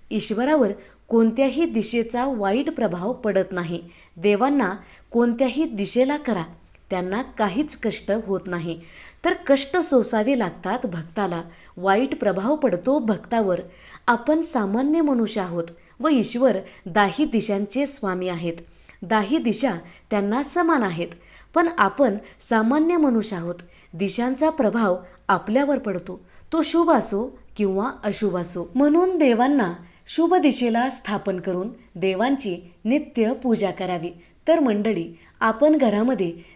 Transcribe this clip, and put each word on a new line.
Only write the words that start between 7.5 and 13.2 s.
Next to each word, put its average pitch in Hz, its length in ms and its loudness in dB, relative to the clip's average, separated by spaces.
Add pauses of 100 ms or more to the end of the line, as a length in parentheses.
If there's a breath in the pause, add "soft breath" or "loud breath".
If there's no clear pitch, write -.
कष्ट - 360 -4 (140)
होत 190 200 -2
नाही, 170 340 -6 (440 loud breath)
तर 349 100 2 (120)
कष्ट 269 300 2
सोसावे 254 640 2
लागतात 208 480 -4
भक्ताला. 175 560 -6 (340 loud breath)
वाईट 202 440 0
प्रभाव 208 360 0
पडतो 254 420 2
भक्तावर. 208 640 0 (460 loud breath)